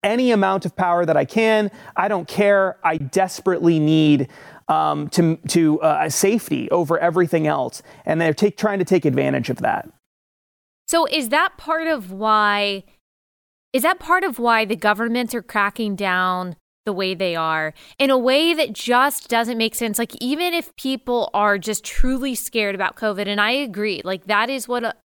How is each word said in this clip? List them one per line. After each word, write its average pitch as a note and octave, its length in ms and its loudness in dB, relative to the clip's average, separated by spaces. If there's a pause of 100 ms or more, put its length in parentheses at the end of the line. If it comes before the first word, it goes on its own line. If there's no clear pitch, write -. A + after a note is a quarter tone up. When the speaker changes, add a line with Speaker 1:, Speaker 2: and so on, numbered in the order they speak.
Speaker 1:
any A#3+ 280 2
amount G3 340 2
of E3+ 120 -8
power F3 280 0
that D#3+ 120 2
I D3 80 4
can. A3 460 2 (260)
I F#3 120 0
don't F#3 200 -4
care. G3+ 560 2
I D#3+ 140 0
desperately E3+ 800 0
need, D3+ 500 4 (400)
um, D3+ 420 0
to, E3 260 2 (120)
to, D#3 320 4
uh, D#3 280 2
safety F3 640 0
over E3 280 2
everything E3 480 2
else. C#3+ 360 -4 (220)
And D#3+ 160 0
they're D#3+ 120 2
take, G3+ 240 0
trying G3+ 220 -2
to F#3 60 0
take F3+ 200 2
advantage C3+ 460 0
of B2 80 -6
that. - 300 -2 (960)
Speaker 2:
So E4 200 2
is C4+ 240 -2
that E4 280 0
part D#4+ 280 -4
of A3+ 260 -4
why, G#3 720 0 (880)
is B3+ 100 0
that F4+ 160 2
part F4+ 260 0
of C#4 140 -4
why A#3 260 2
the G#3 120 -4
governments A3+ 580 -2
are A3 80 -6
cracking G#3 540 -2
down F#3 600 -2 (300)
the G#3 60 -2
way F#3+ 220 -2
they F3 220 -2
are D#3+ 380 -2 (240)
in C4+ 100 2
a C4+ 80 4
way C#4 380 2
that C#4+ 180 -2
just B3+ 560 0
doesn't A#3 300 -2
make A3+ 160 -2
sense? A3+ 240 -4
Like, A#3 240 -4
even D#4+ 320 -2
if E4+ 220 -6
people B3 580 -4
are G3+ 240 2
just G#3 260 -6
truly C4 500 2
scared G#3 400 -4
about F#3+ 220 -4
covid, G#3 300 -4
and G#3 140 -2
I G#3+ 100 0
agree, G#3+ 540 -4
like, F#3 200 -6
that G#3+ 240 0
is C4+ 200 -6
what, A#3+ 160 -4
uh, A3+ 80 -4 (160)